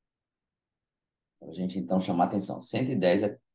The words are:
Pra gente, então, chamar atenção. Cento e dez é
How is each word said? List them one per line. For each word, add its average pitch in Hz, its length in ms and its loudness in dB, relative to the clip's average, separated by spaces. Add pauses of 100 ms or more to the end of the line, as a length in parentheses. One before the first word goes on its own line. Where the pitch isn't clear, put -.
(1400)
Pra 71 120 -16
gente, 92 280 -4
então, 92 200 0
chamar 90 260 2
atenção. 98 360 -2
Cento 127 300 -2
e - 40 0
dez 95 280 4
é 104 160 -2 (160)